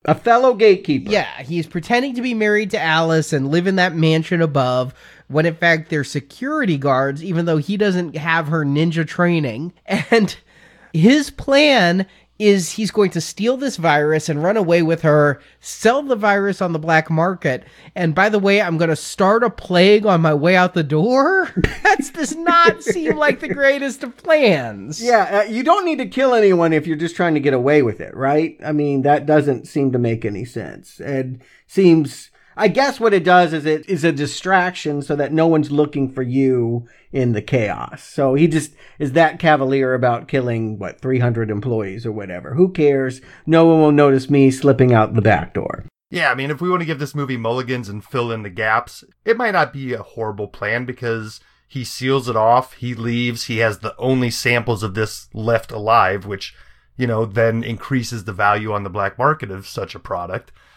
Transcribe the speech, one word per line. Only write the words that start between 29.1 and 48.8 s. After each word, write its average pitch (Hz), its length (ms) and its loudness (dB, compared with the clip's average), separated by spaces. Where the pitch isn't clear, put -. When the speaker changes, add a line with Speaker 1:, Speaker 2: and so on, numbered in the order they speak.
Speaker 1:
doesn't 143 420 0
seem 139 260 -2
to 127 40 0
make 113 260 -2
any 101 220 -6
sense. 80 540 -14
It 127 420 -8
seems, 165 640 2
I 220 120 2
guess 269 320 0
what 220 160 2
it 180 80 2
does 180 280 6
is 156 140 -4
it 156 240 -2
is 170 140 -2
a 170 80 4
distraction 156 880 -2
so 143 140 -4
that 143 180 -2
no 160 140 4
one's 156 240 2
looking 143 400 0
for 131 100 -6
you 123 640 0
in 123 220 0
the 104 80 -4
chaos. 101 640 -4
So 135 320 -2
he 156 120 4
just 151 260 -4
is 143 140 -4
that 160 260 2
cavalier 135 560 2
about 120 320 -2
killing, 117 500 -4
what, 95 240 -10
three 131 180 0
hundred 117 300 0
employees 107 560 -4
or 113 60 -6
whatever. 95 420 -10
Who 180 180 4
cares? 139 500 0
No 165 180 6
one 160 160 6
will 151 100 6
notice 143 380 4
me 139 220 6
slipping 131 420 4
out 110 220 2
the 113 60 2
back 98 340 0
door. - 300 -8
Speaker 3:
Yeah, 156 200 0
I 127 40 -4
mean, 135 160 -4
if 151 100 -8
we 180 80 -2
want 180 120 0
to 170 60 -6
give 151 120 -4
this 147 160 -8
movie 135 220 -4
mulligans 120 520 -4
and 104 160 -12
fill 120 260 -4
in 110 120 -8
the 104 80 -12
gaps, 110 520 -4